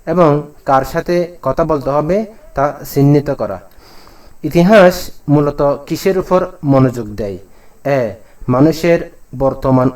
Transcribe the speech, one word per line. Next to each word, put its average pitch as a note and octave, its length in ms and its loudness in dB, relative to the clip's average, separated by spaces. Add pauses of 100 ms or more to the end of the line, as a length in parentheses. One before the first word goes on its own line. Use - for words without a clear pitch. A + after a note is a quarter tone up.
এবং D#3+ 360 2 (240)
কার C3+ 200 2
সাথে F3 560 -4
কথা C3+ 220 -2
বলতে D3+ 260 -2
হবে D#3 360 -2 (280)
তা C#3 200 -2 (200)
চিহ্নিত C#3+ 360 2
করা। G2+ 300 -6 (840)
ইতিহাস F3+ 680 4 (180)
মূলত C#3+ 320 2
কিসের D3+ 560 -2
উপর F3+ 280 0 (180)
মনোযোগ B2+ 440 2
দেয়? G2+ 300 -8 (480)
এ, C3 280 -2 (360)
মানুষের D#3+ 640 0 (280)
বর্তমান C3 560 0